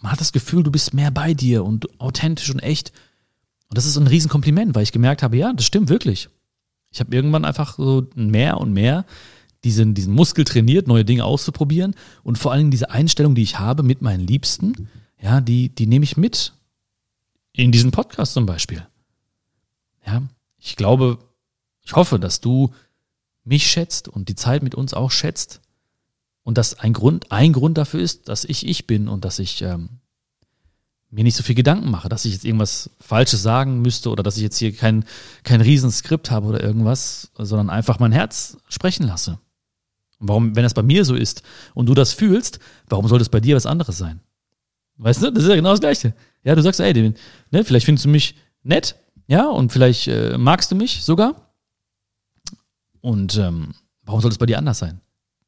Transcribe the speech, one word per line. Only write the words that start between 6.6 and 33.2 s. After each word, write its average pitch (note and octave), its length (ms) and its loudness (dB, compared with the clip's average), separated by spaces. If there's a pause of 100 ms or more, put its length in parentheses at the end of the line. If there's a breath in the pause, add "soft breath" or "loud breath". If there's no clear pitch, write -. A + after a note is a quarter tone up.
Ich - 80 -14
habe A#2+ 160 -6
irgendwann D3+ 300 0
einfach D3 320 -4
so C3+ 400 0
mehr G#2+ 420 0
und - 140 -2
mehr B2 320 2 (580 loud breath)
diesen, A2 320 2
diesen G2 200 -2
Muskel D#3 300 4
trainiert, B2+ 440 2
neue A#2 160 4
Dinge A#2 200 2
auszuprobieren. D#3 680 -2 (300 loud breath)
Und A#2+ 140 -4
vor C3 120 -2
allen C#3 120 2
Dingen D3+ 100 4
diese A#2+ 180 -2
Einstellung, D3 460 2
die A#2 60 4
ich - 180 -2
habe C3 240 0
mit B2+ 180 2
meinen F#2 240 -2
Liebsten, C#3 640 -4 (320 loud breath)
ja, A2 200 2
die, B2 280 0
die A2+ 180 -4
nehme B2+ 180 4
ich - 120 -4
mit - 360 -2 (1000)
in B2 200 2
diesen A#2 180 4
Podcast - 440 -4
zum A#2+ 120 0
Beispiel. E2+ 400 -8 (1200)
Ja, A#2 160 -2 (360)
ich - 180 -14
glaube, A#2+ 420 2 (640)
ich - 120 -16
hoffe, F3 240 2
dass F2 220 -4
du B2+ 320 0 (720 soft breath)
mich C#3+ 220 0
schätzt - 420 -4
und G2 200 -10
die G2 80 -8
Zeit C3+ 260 -2
mit C3 120 -6
uns C3+ 200 -6
auch B2+ 160 -4
schätzt. - 500 -6 (840)
Und A#2 120 -4
dass - 220 0
ein A2 140 0
Grund, G#2+ 400 0
ein C3 200 4
Grund D3 240 0
dafür D#3 240 -4
ist, - 280 -6
dass - 160 -8
ich - 220 -6
ich - 200 -6
bin G#2 220 -2
und G2 160 -6
dass F#2+ 140 -8
ich, F#2 240 -8
ähm, F2 260 -6 (1200)
mir G#2+ 140 -2
nicht A#2 120 2
so - 60 -6
viel B2 120 -4
Gedanken D3 360 2
mache, G2 200 -6
dass A2+ 160 -6
ich A2 80 -2
jetzt F#2+ 100 -10
irgendwas A2 460 -4 (100)
Falsches A2+ 420 0